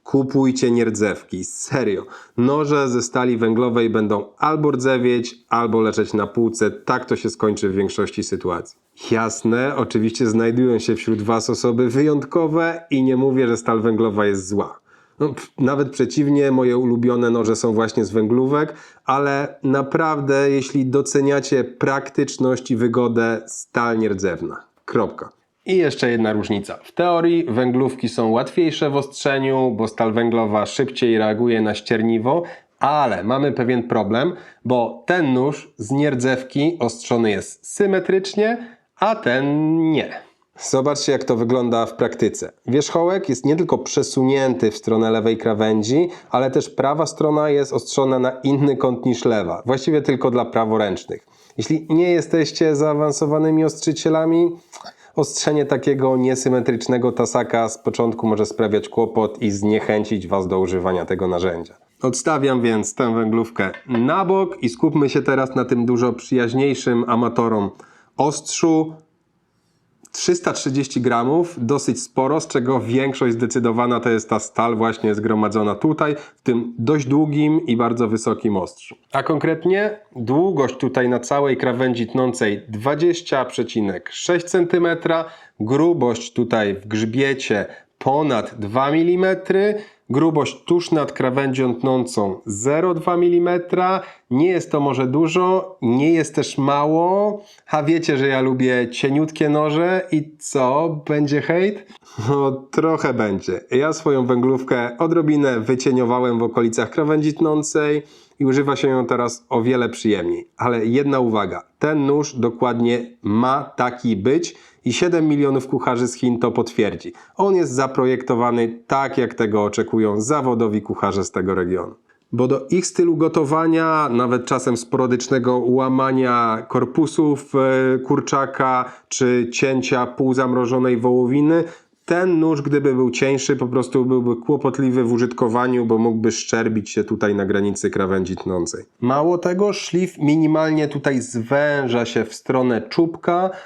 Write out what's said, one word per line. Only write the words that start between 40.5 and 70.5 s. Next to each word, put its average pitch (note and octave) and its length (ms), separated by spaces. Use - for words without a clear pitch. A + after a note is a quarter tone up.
Zobaczcie, C#3 540
jak C3 120
to B2 120
wygląda A#2 500
w - 80
praktyce. - 580
Wierzchołek E3+ 600
jest B2+ 160
nie D3 120
tylko E3 220
przesunięty C3 920
w - 60
stronę A2+ 340
lewej A2+ 280
krawędzi, A2 720
ale B2+ 200
też B2+ 200
prawa D3 360
strona D3+ 440
jest C#3 220
ostrzona C3 460
na B2+ 120
inny C#3 460
kąt B2+ 300
niż A#2+ 180
lewa. G2 420
Właściwie C3+ 360
tylko C3 280
dla A#2+ 140
praworęcznych. A2 800
Jeśli D#3 320
nie F3 200
jesteście D#3+ 640
zaawansowanymi D3+ 880
ostrzycielami, D#3+ 840
ostrzenie D3+ 480
takiego C3+ 520
niesymetrycznego B2+ 960
tasaka A#2 560
z - 100
początku A2+ 480
może G#2+ 200
sprawiać G#2 420
kłopot A2 540
i G#2+ 80
zniechęcić G#2 760
was F#2+ 220
do F#2 120
używania F#2 440
tego F#2 240
narzędzia. F2 460
Odstawiam C3+ 600
więc A2 320
tę A#2 200
węglówkę A2 560
na C3 380
bok F#3+ 380
i A#2+ 60
skupmy D3 400
się C3+ 140
teraz C3 320
na B2+ 100
tym A#2+ 220
dużo A#2+ 260
przyjaźniejszym B2 960
amatorom A#2 600
ostrzu. D#3 800
Trzysta F3 400